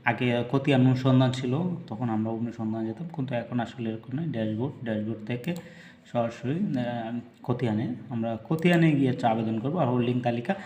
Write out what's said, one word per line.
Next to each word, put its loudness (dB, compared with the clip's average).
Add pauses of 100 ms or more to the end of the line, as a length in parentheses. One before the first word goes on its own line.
আগে 2
খতিয়ান 6
অনুসন্ধান 6
ছিল, -2 (300)
তখন -4
আমরা 0
অনুসন্ধান -4
যেতাম, -6
কিন্তু -4
এখন -2
আসলে -4
এরকম -6
নয়। -4
ড্যাশবোর্ড, -2
ড্যাশবোর্ড -4
থেকে -4 (500)
সরাসরি, -2
আহ, -2 (240)
খতিয়ানে, 0 (140)
আমরা -4
খতিয়ানে 4
গিয়ে 4
হচ্ছে 0
আবেদন 2
করব। -2
আর 2
হোল্ডিং 2
তালিকা 0 (100)